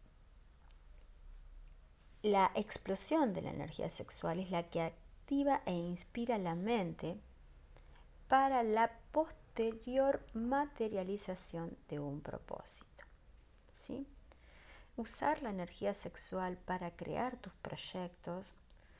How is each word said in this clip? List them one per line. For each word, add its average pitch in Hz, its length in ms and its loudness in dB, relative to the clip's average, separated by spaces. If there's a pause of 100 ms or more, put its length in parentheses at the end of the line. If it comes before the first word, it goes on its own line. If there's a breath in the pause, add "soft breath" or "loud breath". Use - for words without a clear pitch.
(2250)
la 196 320 6
explosión 214 800 0
de 165 80 -2
la 165 80 -4
energía 147 400 -4
sexual - 500 -4
es 185 100 -6
la 170 200 0
que 175 100 0
activa 277 840 0
e 185 60 0
inspira 180 640 -2
la 180 160 0
mente 180 640 0 (1080 loud breath)
para 269 340 8
la 226 280 6 (220)
posterior 269 1200 2
materialización 208 1400 -2 (120)
de 147 120 -4
un 147 220 -4
propósito, - 840 -10 (680)
¿sí? - 340 -8 (880 loud breath)
Usar 262 460 0
la 240 80 -2
energía 190 420 -2
sexual 185 640 -4
para 180 400 -4
crear 233 400 -2
tus 185 180 -12
proyectos, 180 1000 -8 (460 loud breath)